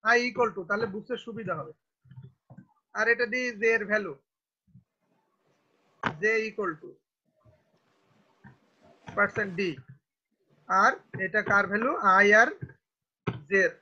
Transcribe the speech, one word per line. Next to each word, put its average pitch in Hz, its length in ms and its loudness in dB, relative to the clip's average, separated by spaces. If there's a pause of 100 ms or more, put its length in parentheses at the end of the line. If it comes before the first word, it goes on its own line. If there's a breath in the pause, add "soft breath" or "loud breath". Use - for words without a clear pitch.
আই 240 280 2
equal 208 260 -2
to, 175 100 -10
তাহলে 208 180 -2
বুঝতে 214 320 -8
সুবিধা 208 380 -10
হবে। 135 160 -12 (1200)
আর 214 140 0
এটা 233 180 2
দিয়ে 247 260 -4
Z 226 220 0
এর 220 120 -2
value, 196 300 -2 (2000)
জে 220 320 0
equal 185 220 -6
to - 140 -18 (2250)
percent 202 400 -2
ডি, 175 220 -4 (920)
আর 202 540 0
এটা 196 200 -2
কার 202 260 0
value? 220 280 -2
আই 202 380 6
আর 226 140 8 (1000)
জে 92 200 4 (120)